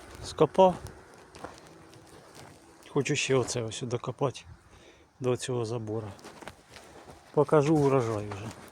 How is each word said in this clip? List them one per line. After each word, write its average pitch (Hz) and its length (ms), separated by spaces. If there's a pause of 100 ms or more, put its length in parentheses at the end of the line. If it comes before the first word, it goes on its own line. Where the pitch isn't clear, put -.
(240)
скопав. 180 500 (2250)
Хочу 143 280
ще 131 180
оце 123 280
ось 113 200
докопати 123 580 (800)
до 123 160
цього 123 280
забора. 110 440 (1200)
Покажу 151 440
урожай 120 520
вже. 104 180 (240)